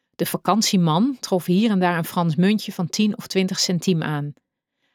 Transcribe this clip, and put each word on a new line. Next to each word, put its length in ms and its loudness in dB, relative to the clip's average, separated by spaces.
De 100 -2
vakantieman 920 2
trof 260 -2
hier 240 2
en 100 2
daar 180 2
een 80 -2
Frans 300 0
muntje 360 0
van 180 -6
tien 280 0
of 100 -14
twintig 320 -2
centiem 440 0
aan. 300 -4